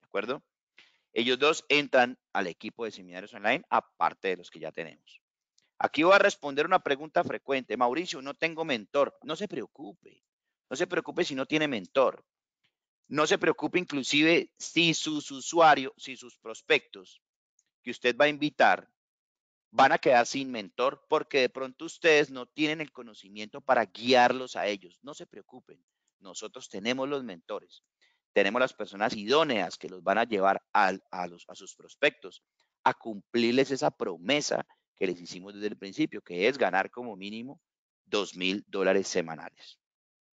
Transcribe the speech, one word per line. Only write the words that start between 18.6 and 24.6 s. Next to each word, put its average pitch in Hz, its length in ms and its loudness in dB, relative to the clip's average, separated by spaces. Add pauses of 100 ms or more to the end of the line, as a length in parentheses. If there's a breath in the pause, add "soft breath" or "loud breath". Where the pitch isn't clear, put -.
van 131 220 6
a 170 60 4
quedar 123 260 6
sin 135 260 -6
mentor 123 580 -4
porque 147 320 0
de 123 100 4
pronto 131 340 -10
ustedes 151 460 4
no 127 160 -12
tienen 156 340 -4
el 147 120 -10
conocimiento 107 680 -16
para 123 240 2
guiarlos 123 720 2
a 90 100 -2